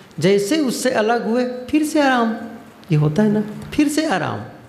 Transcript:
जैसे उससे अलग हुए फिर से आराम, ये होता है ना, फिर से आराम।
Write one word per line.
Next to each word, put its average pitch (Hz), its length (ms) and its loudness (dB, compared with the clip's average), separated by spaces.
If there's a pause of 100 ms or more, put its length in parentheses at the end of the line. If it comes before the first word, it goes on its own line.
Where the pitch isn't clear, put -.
(200)
जैसे 202 400 2
उससे 254 320 -2
अलग 226 360 0
हुए 240 180 0
फिर 302 380 -2
से 302 180 0
आराम, 240 340 2 (560)
ये 156 40 4
होता 151 280 2
है 214 80 4
ना, 214 120 0 (300)
फिर 294 140 2
से 302 180 -2
आराम। 147 340 -2 (300)